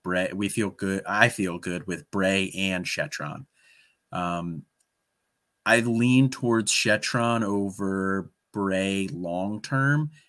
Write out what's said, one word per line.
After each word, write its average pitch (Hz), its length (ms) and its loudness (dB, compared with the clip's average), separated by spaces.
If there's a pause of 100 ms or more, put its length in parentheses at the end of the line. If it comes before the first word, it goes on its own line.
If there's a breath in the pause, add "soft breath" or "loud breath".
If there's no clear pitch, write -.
Bray, 90 320 0
we 101 140 -2
feel 101 220 -2
good. 95 360 -4
I 104 220 6
feel 90 320 -4
good 87 260 -8
with 85 240 -8
Bray 95 400 2
and 92 340 -2
Chetron. 76 640 -6 (640 soft breath)
Um, 85 540 -6 (1000)
I 117 160 6
lean 123 500 4
towards 117 420 0
Chetron 117 720 2
over 98 880 -2 (200)
Bray 98 600 0
long-term, 107 1000 0 (180 soft breath)